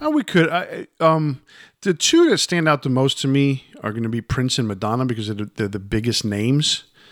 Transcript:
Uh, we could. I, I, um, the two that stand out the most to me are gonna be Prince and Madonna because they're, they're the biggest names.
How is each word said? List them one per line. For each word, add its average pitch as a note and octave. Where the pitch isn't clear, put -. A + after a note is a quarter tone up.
Uh, D4+
we D4+
could. E3
I, -
I, E3
um, D#3
the F#3+
two E4
that E3+
stand E3+
out D3
the C3+
most C3
to C#3
me C#3
are G#2+
gonna A2+
be A#2
Prince -
and A#2
Madonna G#2+
because A2+
they're, G#2+
they're G#2
the G2+
biggest G#2+
names. A2+